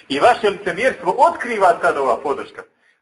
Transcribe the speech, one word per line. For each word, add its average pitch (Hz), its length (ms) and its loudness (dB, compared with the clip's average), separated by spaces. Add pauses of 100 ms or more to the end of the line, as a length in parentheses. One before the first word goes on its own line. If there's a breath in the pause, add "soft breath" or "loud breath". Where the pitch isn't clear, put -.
I 135 100 -4
vaše 220 300 4
licemjerstvo 190 680 -2
otkriva 226 640 2
sad 156 160 0
ova 127 240 0
podrška 131 420 -8 (380)